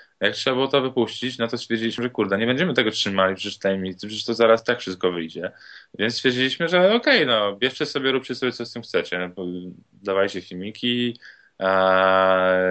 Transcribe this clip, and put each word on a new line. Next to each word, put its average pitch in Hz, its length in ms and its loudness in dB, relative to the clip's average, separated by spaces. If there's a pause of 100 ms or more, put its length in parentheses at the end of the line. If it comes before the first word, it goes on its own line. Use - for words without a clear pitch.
(200)
Jak 104 140 0
trzeba 131 220 -2
było 135 120 0
to 139 120 2
wypuścić, 127 580 -2
no 117 100 -2
to 120 100 -6
stwierdziliśmy, 113 460 -4
że 123 60 -4
kurde, 98 280 0
nie 113 80 -2
będziemy 139 280 0
tego 117 160 2
trzymali 98 440 0
przecież 98 220 -8
w - 20 -18
tajemnicy, 95 480 -4
przecież 107 180 -10
to 120 100 -2
zaraz 113 300 4
tak 120 160 -2
wszystko 92 320 -2
wyjdzie. 85 400 -8 (460)
Więc 117 160 0
stwierdziliśmy, 131 540 0
że 180 260 4
okej, 240 320 2
no, 104 300 0
bierzcie 127 300 -2
sobie, 135 260 -2
róbcie 131 220 -2
sobie, 123 180 -2
co 120 140 -8
z - 60 -14
tym 117 100 -10
chcecie. 90 360 -2
No, 90 100 -4
bo 90 160 -10 (480)
dawajcie 98 480 -2
filmiki, 120 760 -6 (420)
a, 95 920 4 (180)